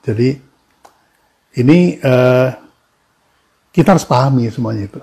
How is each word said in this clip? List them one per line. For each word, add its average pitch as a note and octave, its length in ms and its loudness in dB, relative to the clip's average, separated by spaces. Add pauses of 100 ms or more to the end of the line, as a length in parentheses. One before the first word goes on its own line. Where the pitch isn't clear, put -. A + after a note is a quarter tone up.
Jadi, B2 360 -2 (1200)
ini, E3+ 400 2
eh, B2+ 500 2 (1300)
kita F3 240 4
harus - 80 -4
pahami C3 420 0
semuanya A2 380 -6
itu. G2+ 160 -18